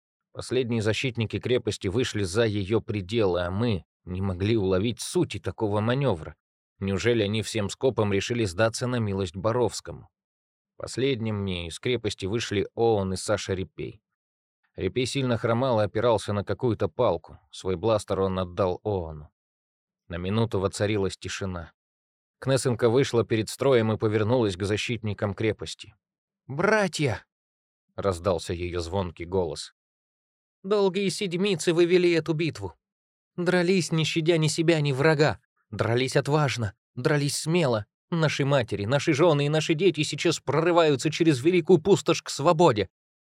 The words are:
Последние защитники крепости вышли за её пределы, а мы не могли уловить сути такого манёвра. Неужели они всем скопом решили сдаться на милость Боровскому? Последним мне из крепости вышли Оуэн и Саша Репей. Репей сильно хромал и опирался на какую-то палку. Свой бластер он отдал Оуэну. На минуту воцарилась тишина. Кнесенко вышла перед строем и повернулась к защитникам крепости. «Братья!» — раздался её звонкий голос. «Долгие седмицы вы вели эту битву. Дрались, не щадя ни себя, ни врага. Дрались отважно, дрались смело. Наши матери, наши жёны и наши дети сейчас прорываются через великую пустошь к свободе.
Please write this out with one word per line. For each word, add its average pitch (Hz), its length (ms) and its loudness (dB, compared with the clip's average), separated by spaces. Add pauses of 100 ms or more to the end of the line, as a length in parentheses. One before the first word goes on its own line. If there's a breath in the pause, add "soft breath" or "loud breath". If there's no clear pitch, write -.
(340)
Последние 120 480 -2
защитники 110 580 -2
крепости 117 480 -2
вышли 104 360 -2
за 98 220 0
её 101 360 -2
пределы, 98 600 -2
а 87 80 -4
мы 101 360 -2 (200)
не 90 160 -6
могли 98 360 0
уловить 95 440 0
сути - 380 -2
такого 104 400 -2
манёвра. 110 560 -2 (440)
Неужели 98 440 2
они 104 180 0
всем 101 280 -4
скопом 110 440 0
решили 113 320 0
сдаться 110 420 0
на 127 120 -2
милость 98 360 -2
Боровскому? 98 760 -4 (680)
Последним 113 640 -2
мне 90 260 -4
из 78 120 -12
крепости 117 480 -4
вышли 104 480 -2
Оуэн 104 380 0
и - 20 -4
Саша 101 400 -4
Репей. - 480 -10 (720)
Репей 101 320 -2
сильно 127 320 0
хромал 117 420 0
и 104 40 2
опирался 107 480 0
на 101 100 -2
какую-то 104 440 -2
палку. 85 520 -2 (100)
Свой 92 260 -6
бластер 92 440 0
он 95 180 0
отдал 90 460 -2
Оуэну. 80 480 -6 (760)
На 87 100 -10
минуту 104 420 -2
воцарилась 98 580 -2
тишина. 92 560 -10 (680)
Кнесенко 127 500 2
вышла 120 360 2
перед 107 240 -2
строем 120 420 2
и 107 60 0
повернулась 107 580 0
к 98 80 -6
защитникам 104 680 -4
крепости. - 640 -6 (500)
«Братья!» — 160 800 0 (680)
раздался 90 580 -2
её 87 260 -6
звонкий 85 460 -6
голос. 87 480 -4 (880)
«Долгие 196 480 2
седмицы 180 640 0
вы 175 120 4
вели 175 260 4
эту 165 220 0
битву. 139 420 -4 (600)
Дрались, 180 560 2
не 160 120 2
щадя 165 340 2
ни 156 100 2
себя, 160 340 2
ни 143 100 0
врага. 143 480 4 (320)
Дрались 117 440 0
отважно, 135 580 0 (220)
дрались 143 420 0
смело. 143 480 0 (240)
Наши 156 360 0
матери, 117 400 0
наши 139 280 2
жёны 143 340 4
и - 20 -2
наши 156 240 0
дети 160 300 2
сейчас 151 360 -2
прорываются 160 720 2
через 156 300 2
великую 170 400 4
пустошь 175 400 2
к - 80 -14
свободе. 151 600 2 (340)